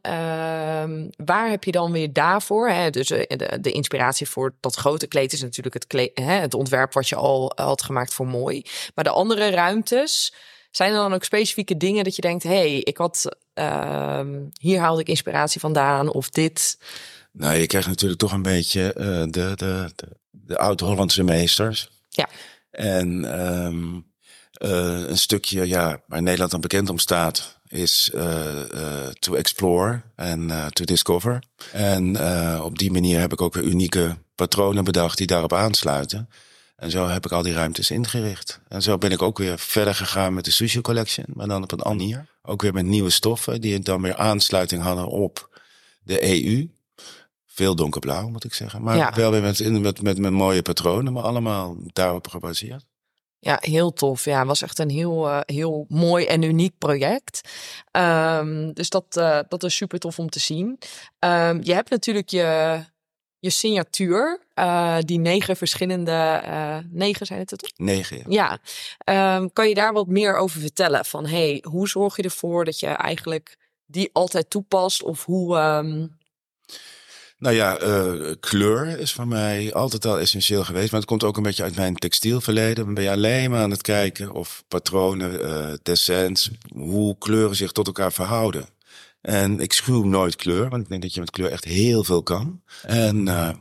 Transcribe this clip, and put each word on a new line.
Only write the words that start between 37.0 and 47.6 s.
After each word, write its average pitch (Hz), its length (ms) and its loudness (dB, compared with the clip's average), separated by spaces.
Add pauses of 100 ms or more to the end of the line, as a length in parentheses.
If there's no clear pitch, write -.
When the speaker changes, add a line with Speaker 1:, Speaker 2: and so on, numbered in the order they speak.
Speaker 2:
heb 90 180 -2
ik 87 60 -6
al 87 120 2
die 87 100 -2
ruimtes 82 380 -2
ingericht. 110 760 -4
En 98 140 -6
zo 98 160 2
ben 95 140 2
ik 90 100 0
ook 90 160 0
weer 90 220 -2
verder 101 360 2
gegaan 95 380 0
met 92 120 -4
de - 60 0
Sushi 117 300 2
Collection, 117 520 -2
maar 104 140 -8
dan 98 160 -2
op 92 80 -8
een - 100 -6
andere 101 280 -2
manier. 135 180 -8 (140)
Ook 98 200 -6
weer 104 120 2
met 92 120 0
nieuwe 98 240 4
stoffen 117 520 0
die 101 180 0
dan 92 220 -2
weer 92 140 -2
aansluiting 95 640 2
hadden 90 260 -2
op - 520 -4 (440)
de - 220 0
E 92 160 4
U. 131 300 0 (880)
veel 95 160 2